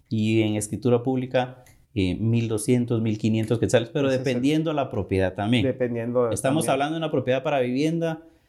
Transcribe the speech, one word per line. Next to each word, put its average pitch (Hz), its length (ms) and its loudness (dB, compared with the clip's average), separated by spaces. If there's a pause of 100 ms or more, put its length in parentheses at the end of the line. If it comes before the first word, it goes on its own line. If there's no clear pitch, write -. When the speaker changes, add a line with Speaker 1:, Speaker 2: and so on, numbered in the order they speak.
Speaker 1:
y 110 340 2
en 107 120 -2
escritura 110 480 0
pública, 127 600 -4 (320)
eh, 92 240 0
mil 113 280 0
doscientos, 120 540 0
mil 110 160 -2
quinientos 110 420 0
quetzales, 113 300 2
pero 143 180 -2
Speaker 2:
Ese 131 100 2
es 127 40 -6
el 131 40 4
Speaker 1:
dependiendo 143 460 0
de 151 40 -2
la 135 160 -4
propiedad 95 420 0
también. 110 300 2
Speaker 2:
Dependiendo 120 640 0
de 110 80 -2
Speaker 1:
Estamos 151 300 0
Speaker 2:
también. 160 80 2
Speaker 1:
hablando 139 220 0
de 165 100 -4
una 151 60 -4
propiedad 131 320 0
para 143 160 0
vivienda, 160 640 0 (280)